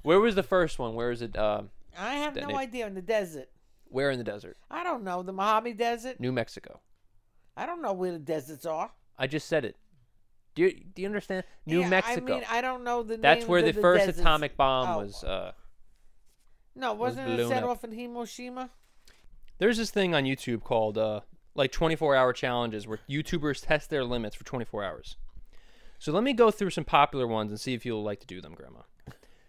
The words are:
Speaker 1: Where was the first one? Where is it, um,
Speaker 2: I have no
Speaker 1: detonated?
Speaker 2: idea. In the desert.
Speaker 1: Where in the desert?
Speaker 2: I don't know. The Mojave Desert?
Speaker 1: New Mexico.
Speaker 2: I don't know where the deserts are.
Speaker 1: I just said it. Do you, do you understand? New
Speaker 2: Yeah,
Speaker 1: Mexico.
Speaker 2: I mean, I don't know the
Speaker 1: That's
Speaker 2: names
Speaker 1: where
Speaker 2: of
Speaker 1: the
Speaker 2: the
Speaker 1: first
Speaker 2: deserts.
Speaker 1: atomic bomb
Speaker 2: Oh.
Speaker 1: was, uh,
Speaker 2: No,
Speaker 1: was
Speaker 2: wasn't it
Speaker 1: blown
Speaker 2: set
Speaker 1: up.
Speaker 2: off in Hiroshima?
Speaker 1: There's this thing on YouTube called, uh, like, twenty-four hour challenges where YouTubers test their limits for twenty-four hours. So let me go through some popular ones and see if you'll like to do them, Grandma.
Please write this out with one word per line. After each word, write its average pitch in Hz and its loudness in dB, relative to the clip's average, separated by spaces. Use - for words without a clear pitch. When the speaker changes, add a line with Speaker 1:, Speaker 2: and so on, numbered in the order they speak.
Speaker 1:
Where 175 6
was 226 4
the 190 4
first 180 2
one? 117 -4
Where 120 -2
is 120 -4
it, 113 -6
um, 104 0
Speaker 2:
I 226 -4
have 294 -4
no - -6
Speaker 1:
detonated? 285 -4
Speaker 2:
idea. 233 -6
In 196 -10
the 185 -10
desert. 170 -2
Speaker 1:
Where 139 0
in 127 -2
the 117 -6
desert? 104 -8
Speaker 2:
I 320 -8
don't 285 -4
know. 180 -4
The 185 -10
Mojave 214 2
Desert? 233 -2
Speaker 1:
New 123 -2
Mexico. - -6
Speaker 2:
I 233 -6
don't 339 -8
know 214 -2
where 180 -4
the 165 -8
deserts 151 -6
are. 165 -4
Speaker 1:
I 131 0
just 147 -4
said 151 2
it. - -8
Do 156 2
you, 185 2
do 180 -10
you 196 -4
understand? 190 -6
New 165 4
Speaker 2:
Yeah, 180 2
Speaker 1:
Mexico. 233 2
Speaker 2:
I - 0
mean, 240 -8
I 233 0
don't 254 -6
know 240 -2
the 220 -6
Speaker 1:
That's 165 6
Speaker 2:
names 233 -6
Speaker 1:
where 175 6
Speaker 2:
of 151 4
Speaker 1:
the 160 4
Speaker 2:
the 208 -2
Speaker 1:
first 180 8
Speaker 2:
deserts. - -2
Speaker 1:
atomic 151 4
bomb 131 4
Speaker 2:
Oh. - 0
Speaker 1:
was, 101 -8
uh, 92 -4
Speaker 2:
No, 254 -4
Speaker 1:
was 233 -2
Speaker 2:
wasn't 269 -6
it - 0
Speaker 1:
blown 240 2
Speaker 2:
set 254 0
Speaker 1:
up. 247 0
Speaker 2:
off 240 -4
in 226 -12
Hiroshima? 247 -10
Speaker 1:
There's 220 4
this 220 -2
thing 185 2
on 139 4
YouTube 127 -2
called, 110 2
uh, 107 0
like, 135 2
twenty-four 160 2
hour 127 6
challenges 117 -2
where 107 -6
YouTubers 147 -2
test 151 2
their 139 0
limits 120 -4
for - -14
twenty-four 110 -6
hours. 82 -10
So 151 -4
let 196 4
me 277 2
go 226 8
through 196 -2
some 160 -4
popular 143 4
ones 110 -2
and 104 -8
see 131 -4
if 117 -8
you'll 110 -4
like 104 -6
to - -20
do 92 -12
them, 78 -18
Grandma. - -20